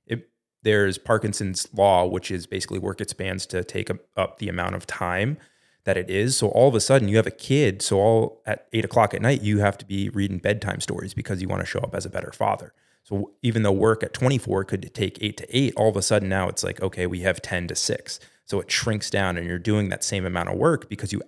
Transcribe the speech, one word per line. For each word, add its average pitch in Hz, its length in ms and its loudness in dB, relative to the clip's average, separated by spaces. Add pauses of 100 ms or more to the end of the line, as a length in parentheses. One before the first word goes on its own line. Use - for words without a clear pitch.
it, - 240 -8 (320)
there's 101 360 4
Parkinson's 101 760 -2
law, 98 320 6
which 92 240 -4
is 90 160 -6
basically 95 320 -6
work 95 220 -4
expands 95 460 -6
to 90 160 -4
take - 280 -6
up, 92 80 -4 (180)
up 95 220 -2
the 101 100 -6
amount 90 260 -4
of 90 120 -8
time 98 500 -2 (480)
that 95 120 2
it 90 140 -4
is. 104 260 0
So 107 120 2
all 123 200 6
of 123 60 4
a 107 60 4
sudden 107 260 4
you 101 120 4
have 110 80 4
a - 40 -4
kid. 127 520 0
So 98 160 2
all 110 480 4
at 107 260 -6
eight 113 120 0
o'clock 107 300 4
at 95 80 -2
night, 123 200 2
you 104 160 2
have 101 200 2
to - 60 -16
be 98 240 -4
reading 98 300 -2
bedtime 104 420 -2
stories - 340 -8
because 95 260 -4
you 92 80 -6
wanna 95 180 -4
show - 140 -4
up - 140 -6
as 95 120 -6
a 90 40 -10
better - 220 -8
father. 101 400 -2 (320)
So 101 260 -4 (120)
even 113 200 2
though 101 80 4
work 107 320 2
at - 100 -6
twenty-four 117 520 0
could 87 280 -6
take - 280 -4
eight 107 160 -4
to - 200 -6
eight, 131 200 2
all 110 140 4
of 98 60 -2
a 95 60 0
sudden 101 260 2
now 95 200 0
it's - 160 -6
like, 92 180 -4
okay, 90 240 -2
we 90 140 -4
have 90 200 0
ten 87 280 -4
to - 80 -6
six. - 420 -4 (280)
So 101 120 -2
it 85 100 -6
shrinks - 420 -2
down 95 260 0
and 85 100 -6
you're 87 140 -4
doing 104 300 0
that 98 120 -6
same 92 240 -4
amount 87 220 -2
of 92 80 -4
work 143 320 0
because 104 240 -8
you 101 160 -4